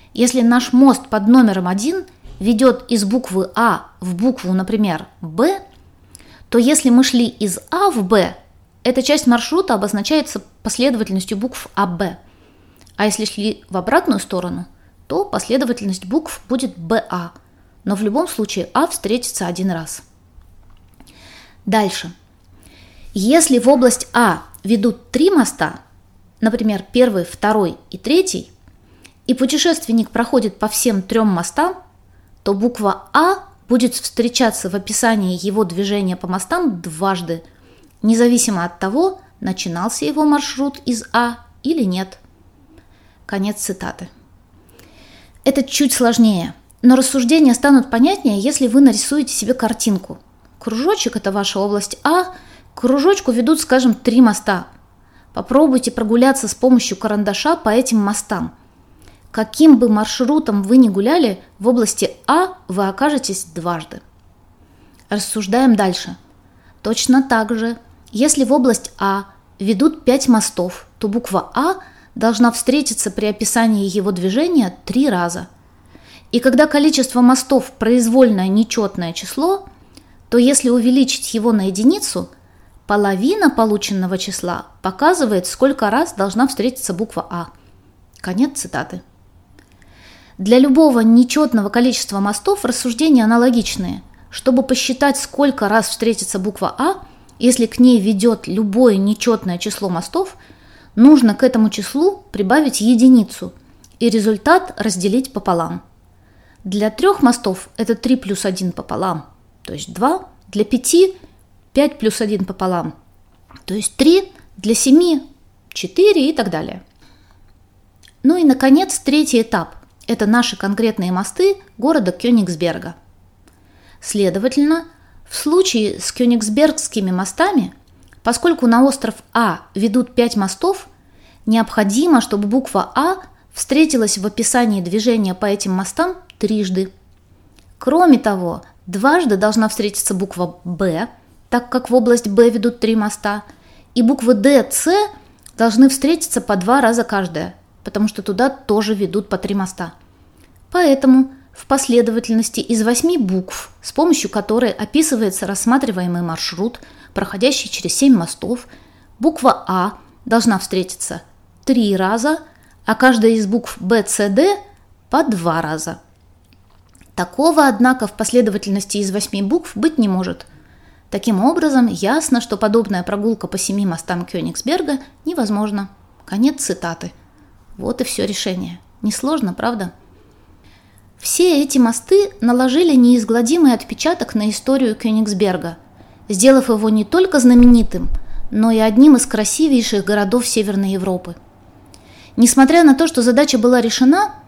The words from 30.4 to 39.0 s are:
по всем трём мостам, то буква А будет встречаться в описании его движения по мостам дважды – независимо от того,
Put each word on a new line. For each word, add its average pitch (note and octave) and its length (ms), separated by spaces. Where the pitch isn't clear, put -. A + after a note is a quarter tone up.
по G#3+ 100
всем G3+ 340
трём A3 260
мостам, C#4+ 540
то G3+ 120
буква G#3+ 580
А F4+ 320
будет B3 260
встречаться A#3 760
в F3+ 40
описании G3+ 680
его G3+ 220
движения F#3+ 520
по F3+ 100
мостам G3 540
дважды – E3+ 600
независимо A3+ 600
от F3 140
того, D#4+ 420